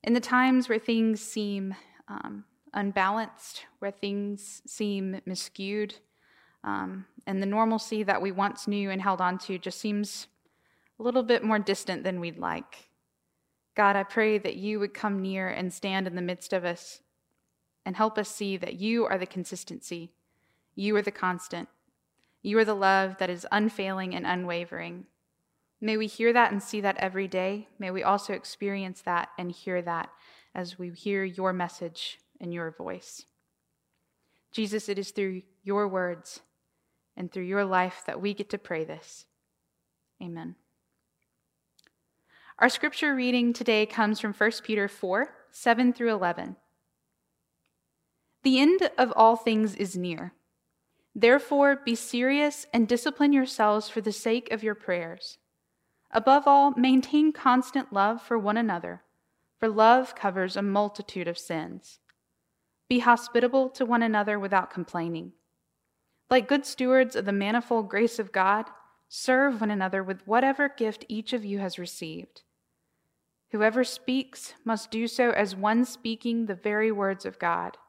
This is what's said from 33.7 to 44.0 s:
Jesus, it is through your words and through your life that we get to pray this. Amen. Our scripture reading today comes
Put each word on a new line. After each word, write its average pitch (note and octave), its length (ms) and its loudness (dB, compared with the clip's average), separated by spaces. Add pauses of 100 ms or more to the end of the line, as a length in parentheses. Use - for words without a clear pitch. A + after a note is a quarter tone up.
Jesus, G#3+ 360 -4
it G3 120 -4
is G3 100 -8
through F#3+ 320 -4 (220)
your G3+ 240 0
words F3+ 500 -6 (760)
and F3+ 160 -10
through F#3 140 -8
your G3 180 0
life F#3 420 0
that - 140 -6
we G3+ 120 -2
get G3+ 180 -8
to G3+ 80 -4
pray D#3+ 260 -6
this. - 420 -16 (960)
Amen. E3+ 320 -12 (2000)
Our A#3 80 6
scripture D4 480 0
reading B3 360 2
today A3+ 320 2
comes G#3+ 360 0